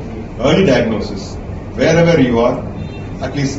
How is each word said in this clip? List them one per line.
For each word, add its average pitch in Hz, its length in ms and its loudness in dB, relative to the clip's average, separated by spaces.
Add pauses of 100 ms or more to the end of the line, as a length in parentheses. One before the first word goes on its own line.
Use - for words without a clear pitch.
(440)
early 160 300 4
diagnosis. - 500 -2 (540)
Wherever 165 420 4
you 120 180 4
are, 120 220 2 (600)
at - 140 -6
least 139 240 -2